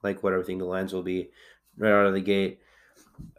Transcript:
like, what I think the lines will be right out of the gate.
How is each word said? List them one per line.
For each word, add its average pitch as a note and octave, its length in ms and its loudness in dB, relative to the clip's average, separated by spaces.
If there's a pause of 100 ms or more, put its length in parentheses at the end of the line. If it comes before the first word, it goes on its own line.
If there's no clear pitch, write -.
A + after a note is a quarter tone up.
like, G2+ 200 -4
what F#2+ 120 2
I F#2 80 0
think F#2 160 -6
the F#2 80 -6
lines F#2 260 -4
will F#2 100 -4
be F#2 280 -4 (480)
right G#2+ 140 4
out G2+ 140 6
of F#2+ 80 2
the F#2+ 60 0
gate. G2 400 0 (800)